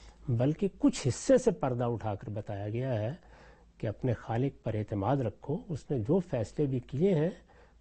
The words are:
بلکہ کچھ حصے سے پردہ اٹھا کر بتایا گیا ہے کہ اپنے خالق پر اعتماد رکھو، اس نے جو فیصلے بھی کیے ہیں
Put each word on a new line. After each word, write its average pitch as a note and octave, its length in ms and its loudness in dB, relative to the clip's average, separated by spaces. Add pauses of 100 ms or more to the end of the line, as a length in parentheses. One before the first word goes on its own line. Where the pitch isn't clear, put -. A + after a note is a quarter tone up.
(280)
بلکہ C#3 400 2 (100)
کچھ - 300 2
حصے B3+ 300 4
سے A#3+ 120 4
پردہ B2+ 340 0
اٹھا A2 300 -2
کر - 160 -10
بتایا G#2 380 -6
گیا A#2+ 320 -2
ہے A#2 140 -2 (640)
کہ - 80 -6
اپنے A#2 260 0
خالق A#2+ 520 -2
پر A2 100 -2
اعتماد G#2+ 420 0
رکھو، C3+ 420 -4 (100)
اس D3+ 220 -8
نے C#3 80 0
جو B2+ 200 2 (120)
فیصلے C3+ 360 -2
بھی C3 140 -2
کیے F3+ 340 2
ہیں D#3 160 2 (500)